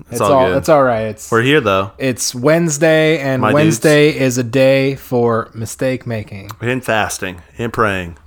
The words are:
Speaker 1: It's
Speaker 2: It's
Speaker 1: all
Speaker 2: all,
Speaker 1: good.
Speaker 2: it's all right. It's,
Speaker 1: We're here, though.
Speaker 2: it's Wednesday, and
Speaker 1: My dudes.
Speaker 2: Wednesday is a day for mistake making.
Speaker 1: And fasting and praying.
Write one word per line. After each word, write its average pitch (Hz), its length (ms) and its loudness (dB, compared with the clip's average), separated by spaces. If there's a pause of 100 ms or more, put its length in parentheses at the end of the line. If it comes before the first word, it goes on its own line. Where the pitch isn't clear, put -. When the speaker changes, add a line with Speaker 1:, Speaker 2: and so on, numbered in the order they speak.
Speaker 1:
It's - 120 -20
Speaker 2:
It's 120 80 -6
Speaker 1:
all 107 120 2
Speaker 2:
all, 131 160 4
Speaker 1:
good. 92 100 0
Speaker 2:
it's 87 100 -2
all 147 140 4
right. 117 240 0
It's, - 240 -12
Speaker 1:
We're 113 120 2
here, 143 180 2
though. 98 380 0
Speaker 2:
it's 131 360 -4
Wednesday, 156 840 2
and 135 200 -2
Speaker 1:
My 107 100 2
dudes. 139 40 2
Speaker 2:
Wednesday 151 640 4
is 131 180 0
a 127 80 0
day 135 520 2
for 117 580 -2
mistake 127 520 -6
making. 101 440 -10 (100)
Speaker 1:
And 120 240 -4
fasting 92 560 -4 (180)
and 117 140 -6
praying. 95 540 -2